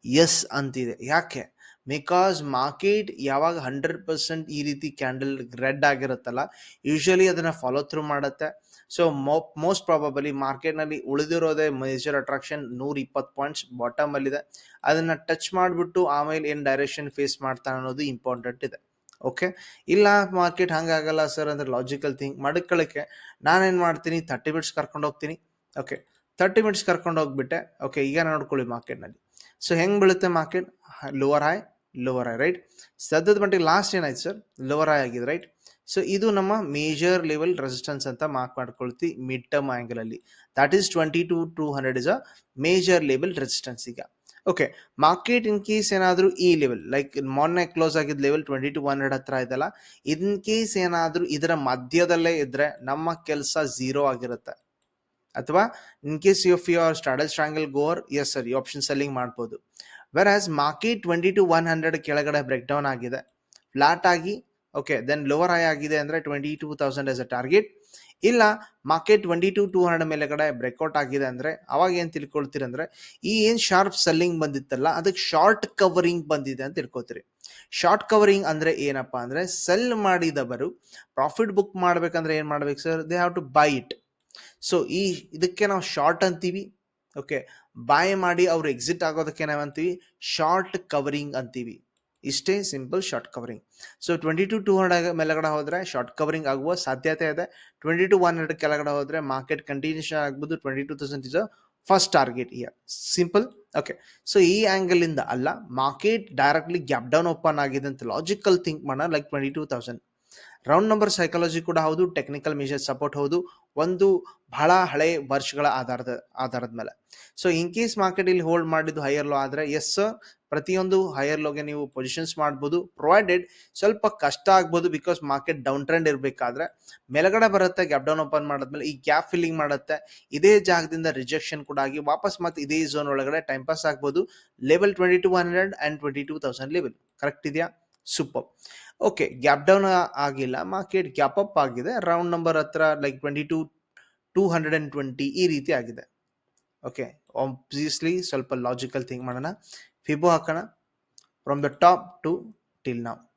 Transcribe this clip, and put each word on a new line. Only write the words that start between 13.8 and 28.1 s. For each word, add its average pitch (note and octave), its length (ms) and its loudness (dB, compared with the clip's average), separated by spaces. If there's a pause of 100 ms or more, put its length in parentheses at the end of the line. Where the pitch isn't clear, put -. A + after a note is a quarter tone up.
ಅಲ್ಲಿದೆ. C3+ 280 -4 (420)
ಅದನ್ನ D#3+ 300 2
ಟಚ್ - 400 -4
ಮಾಡ್ಬಿಟ್ಟು F3+ 480 0 (160)
ಆಮೇಲೆ D#3 300 -2
ಏನ್ D3 160 -4
ಡೈರೆಕ್ಷನ್ C#3 460 -2
ಫೇಸ್ C#3 320 -2
ಮಾಡ್ತಾನೆ C3 340 -6
ಅನ್ನೋದು C3 280 -6 (100)
ಇಂಪಾರ್ಟೆಂಟ್ B2 540 -8
ಇದೆ. - 120 -12 (480)
ಓಕೆ, C3 180 -4 (420)
ಇಲ್ಲ G#3 180 6 (320)
ಮಾರ್ಕೆಟ್ F3 340 0
ಹಂಗಾಗಲ್ಲ D#3 540 0
ಸರ್ D3+ 220 -4
ಅಂದ್ರೆ D3 260 -4
ಲಾಜಿಕಲ್ C#3 440 -4
ಥಿಂಕ್ C#3 200 -8
ಮಾಡ್ಕೊಳ್ಳೋಕೆ D#3 640 -2 (400)
ನಾನೇನ್ F3+ 420 4
ಮಾಡ್ತೀನಿ, E3 360 0
ಥರ್ಟಿ D#3 300 -4
ಮಿನಿಟ್ಸ್ D#3 280 -4
ಕರ್ಕೊಂಡು D3+ 300 -4
ಹೋಗ್ತೀನಿ. D3+ 280 -8 (400)
ಓಕೆ, - 200 -8 (420)
ಥರ್ಟಿ F#3+ 240 4
ಮಿನಿಟ್ಸ್ G#3+ 220 0
ಕರ್ಕೊಂಡು E3+ 380 0
ಹೋಗ್ಬಿಟ್ಟೆ. C#3 380 -4 (260)
ಓಕೆ, C#3 220 -4
ಈಗ C#3+ 100 0 (120)